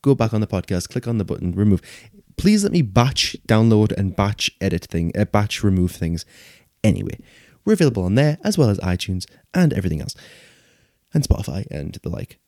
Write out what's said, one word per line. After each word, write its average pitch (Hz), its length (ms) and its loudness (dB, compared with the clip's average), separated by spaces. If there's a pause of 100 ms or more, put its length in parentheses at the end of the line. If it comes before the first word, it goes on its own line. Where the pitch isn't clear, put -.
go 139 120 4
back 113 200 0
on 107 80 0
the 104 60 -2
podcast, 90 420 -4
click - 180 -8
on 117 100 -2
the 98 80 -2
button, 87 280 -6
remove. 98 280 4 (560)
Please 202 260 2
let 202 80 -2
me 175 100 2
batch 120 540 0 (120)
download 110 460 4
and 95 220 -2
batch 101 360 -2 (100)
edit 82 240 -2
thing, 85 320 -4
uh, 104 80 2
batch - 380 -2
remove 92 280 2
things. 85 340 -6 (580)
Anyway, - 340 0 (480)
we're 208 80 4
available 131 300 2
on 92 120 2
there, 147 280 2
as 208 140 0
well 135 120 4
as 101 100 0
iTunes 90 460 -4 (280)
and 175 200 2
everything 82 280 -2
else. - 140 -10 (1000)
And 147 140 0
Spotify - 420 -4
and 73 340 -10
the - 60 -6
like. - 280 -10 (100)